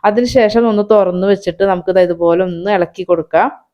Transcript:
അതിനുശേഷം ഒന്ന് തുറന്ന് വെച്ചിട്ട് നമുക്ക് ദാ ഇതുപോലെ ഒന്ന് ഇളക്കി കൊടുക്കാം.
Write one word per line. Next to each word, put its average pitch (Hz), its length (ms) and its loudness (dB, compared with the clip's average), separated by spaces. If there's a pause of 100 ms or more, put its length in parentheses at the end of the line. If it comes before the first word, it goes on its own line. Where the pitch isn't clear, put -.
അതിനുശേഷം 233 600 2
ഒന്ന് 208 200 0
തുറന്ന് 190 420 2
വെച്ചിട്ട് 190 360 -2
നമുക്ക് 185 280 -2
ദാ 185 100 2
ഇതുപോലെ 170 420 0
ഒന്ന് 180 280 -6
ഇളക്കി 175 320 -4
കൊടുക്കാം. 175 460 0 (240)